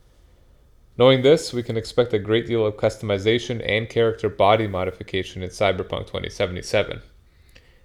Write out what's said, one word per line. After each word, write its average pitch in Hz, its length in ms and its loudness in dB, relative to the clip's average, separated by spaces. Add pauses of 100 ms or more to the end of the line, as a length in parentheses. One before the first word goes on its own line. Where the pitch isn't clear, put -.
(1000)
Knowing 127 240 6
this, 151 320 4
we 120 80 -4
can 113 160 -6
expect 120 340 -2
a 107 60 0
great 107 280 0
deal 113 200 0
of 104 100 -4
customization 110 920 -2
and 110 220 -2
character 113 400 0
body 107 380 4
modification 92 760 -6
in 87 60 -8
Cyberpunk 95 580 -2
twenty 92 220 -8
seventy-seven. - 720 -4 (840)